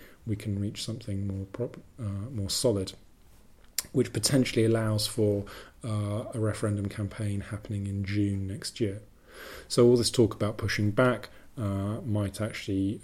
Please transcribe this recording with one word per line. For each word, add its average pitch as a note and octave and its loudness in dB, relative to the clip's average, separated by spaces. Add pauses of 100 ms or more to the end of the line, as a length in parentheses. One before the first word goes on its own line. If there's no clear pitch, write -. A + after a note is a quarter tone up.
(260)
we G#2+ -2
can G2+ -4
reach G2+ -4
something G#2 -6
more G2 -4
prop-, - -6 (200)
uh, G2+ -4
more G2 -4
solid, G2+ 0 (1000)
which B2+ 2
potentially A#2+ 2
allows A2 2
for, G#2 2 (400)
uh, G#2+ -2 (100)
a A2+ -4
referendum G2+ 0
campaign G2+ -4
happening G2+ -6
in G2 -2
June G2 0
next - -10
year. G#2 -2 (680)
So B2 8
all B2 10
this A2+ 2
talk A2+ 4
about G#2 -2
pushing G#2 0
back, B2 2 (300)
uh, G2+ -2
might G#2 -2
actually, G2+ -2